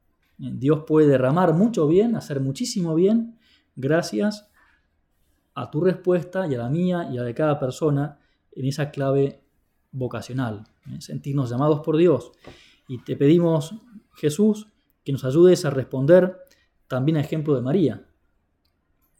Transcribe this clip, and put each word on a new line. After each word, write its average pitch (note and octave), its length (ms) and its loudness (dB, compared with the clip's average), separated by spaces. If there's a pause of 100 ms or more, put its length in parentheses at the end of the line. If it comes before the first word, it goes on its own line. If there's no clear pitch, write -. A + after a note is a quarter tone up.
(380)
Dios C3+ 500 -2
puede D#3 180 6
derramar C#3+ 480 4
mucho F#3 320 2
bien, G#3 300 2
hacer C3+ 240 -6
muchísimo D#3+ 560 -4
bien, A3+ 420 0 (380)
gracias F3 760 -2 (1040)
a A#2+ 160 -10
tu D3+ 120 -4
respuesta F3+ 680 -2
y C3 80 -2
a - 20 -4
la A#2 100 -4
mía F3 440 -2
y B2 60 -6
a - 20 -4
la B2 60 -6
de A#2+ 80 -8
cada D3+ 260 0
persona C#3+ 580 -2 (320)
en - 140 -10
esa C#3+ 260 -4
clave C#3 540 -2 (480)
vocacional, A#2 720 -8 (240)
¿eh? C3 120 -14
Sentirnos C#3 500 -6
llamados D3 300 0
por D#3 160 -2
Dios. D#3+ 360 2 (560)
Y B2+ 160 -10
te C#3+ 100 -6
pedimos, D#3+ 640 2 (380)
Jesús, G3+ 520 0 (380)
que C#3 80 -6
nos C3 120 -6
ayudes F3 400 6
a C#3+ 60 0
responder C#3 680 2 (500)
también C#3 300 0
a - 20 0
ejemplo D3+ 340 -2
de B2 80 -2
María, C3 460 -2 (1120)